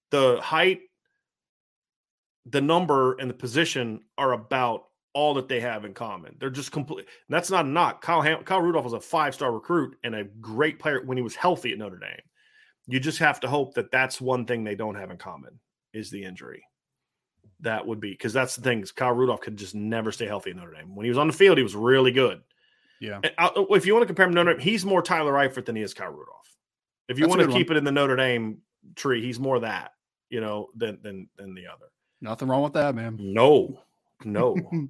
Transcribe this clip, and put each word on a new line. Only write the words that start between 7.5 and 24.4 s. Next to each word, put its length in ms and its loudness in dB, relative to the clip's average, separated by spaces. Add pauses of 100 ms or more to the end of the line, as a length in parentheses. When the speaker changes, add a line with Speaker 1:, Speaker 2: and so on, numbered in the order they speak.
Speaker 1:
not 140 2
a 40 -2
knock. 320 0
Kyle 220 2
Ham-, 220 0
Kyle 160 0
Rudolph 240 2
was 80 -6
a 80 -6
five-star 520 -2
recruit 500 -2
and 120 -6
a 100 -6
great 540 -4
player 260 -2
when 120 -4
he 60 -2
was 120 -6
healthy 380 0
at 60 -8
Notre 200 -12
Dame. 220 -14 (640)
You 140 -2
just 180 -4
have 220 2
to 80 -4
hope 260 -2
that 160 -2
that's 300 0
one 260 -2
thing 180 -2
they 100 -4
don't 200 -6
have 160 -14
in 60 -16
common 440 -18 (320)
is 180 -12
the 140 -12
injury. 400 -16 (960)
That 260 -4
would 140 -8
be, 160 -10
'cause 160 -6
that's 240 0
the 60 -12
thing 180 2
is 120 -12
Kyle 200 0
Rudolph 300 2
could 140 -10
just 180 -14
never 380 -4
stay 140 -6
healthy 240 -8
at 60 -12
Notre 180 -18
Dame. 200 -20
When 100 -10
he 60 0
was 80 2
on 80 4
the 60 0
field, 260 8
he 40 4
was 140 -2
really 360 6
good. 300 2 (580)
Speaker 2:
Yeah. 220 -10
Speaker 1:
And 140 -2
I, 140 2 (200)
if 160 4
you 80 4
wanna 120 4
compare 180 2
him 80 0
to 40 0
Notre 180 4